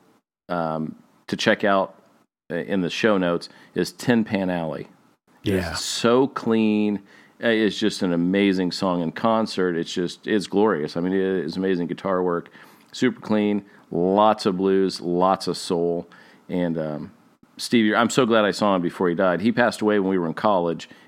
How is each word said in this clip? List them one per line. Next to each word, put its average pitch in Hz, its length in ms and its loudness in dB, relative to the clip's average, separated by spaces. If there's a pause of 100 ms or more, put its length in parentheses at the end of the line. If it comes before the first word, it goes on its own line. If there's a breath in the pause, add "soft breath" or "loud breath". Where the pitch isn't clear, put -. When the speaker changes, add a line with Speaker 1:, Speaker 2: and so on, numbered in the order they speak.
(480)
Speaker 1:
um, 80 460 -4 (320)
to 101 100 -4
check 107 280 0
out, 98 300 0 (560)
uh, 85 60 -4
in 95 240 -2
the 85 100 0
show 107 280 2
notes 87 300 0 (260 loud breath)
is 90 180 -2
Tin 117 320 0
Pan 98 240 -2
Alley. 82 400 -6 (540)
Speaker 2:
Yeah. 92 300 -4
Speaker 1:
It's - 120 -8
so 127 440 2
clean. 107 720 0 (440 loud breath)
Uh, 117 40 0
it's 110 300 2
just 104 240 -2
an 90 100 0
amazing 92 600 2
song 87 300 -2
in 80 100 -4
concert. 107 640 0
It's 82 160 -4
just, - 340 -6
it's 101 200 0
glorious. 92 500 0
I 85 40 -2
mean, 90 120 -2
it 95 80 0
is 92 360 -2
amazing 95 320 0
guitar 92 340 -2
work, 85 280 -4 (420 loud breath)
super - 280 0
clean, 104 440 0 (260 loud breath)
lots 101 560 4
of 92 100 2
blues, 95 440 2
lots 90 460 0
of 85 120 -2
soul. 85 500 -2 (400 loud breath)
And, 85 300 -2
um, 78 340 -8 (460)
Stevie, 107 360 2
I'm 113 160 4
so 135 140 2
glad 110 200 4
I 98 80 2
saw 101 240 2
him 87 60 0
before 87 260 0
he 85 80 0
died. 90 240 2
He 113 100 0
passed 117 300 0
away 104 180 2
when 95 120 0
we 95 60 2
were 85 120 0
in 80 60 -4
college, 85 540 0 (200 loud breath)